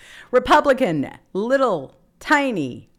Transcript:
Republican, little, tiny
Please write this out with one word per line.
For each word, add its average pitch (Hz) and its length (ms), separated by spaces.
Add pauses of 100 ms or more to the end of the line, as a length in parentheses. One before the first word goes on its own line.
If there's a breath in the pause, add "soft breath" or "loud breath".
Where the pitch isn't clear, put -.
(300 loud breath)
Republican, 247 800 (240)
little, 220 640 (220)
tiny 220 800